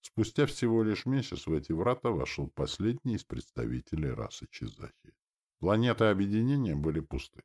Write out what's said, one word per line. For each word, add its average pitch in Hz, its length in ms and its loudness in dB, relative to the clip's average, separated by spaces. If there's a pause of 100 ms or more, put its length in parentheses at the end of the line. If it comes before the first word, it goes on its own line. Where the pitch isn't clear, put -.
Спустя - 460 0
всего 113 380 2
лишь 107 220 -2
месяц 131 400 -2
в 80 60 0
эти 76 200 -2
врата 117 380 0
вошёл 92 380 -2
последний 113 680 -2
из 107 100 -6
представителей - 840 -4
расы - 400 -8
Чизахи. - 640 -14 (440)
Планеты 113 460 4
объединения 107 720 4
были 78 240 0
пусты. - 440 -10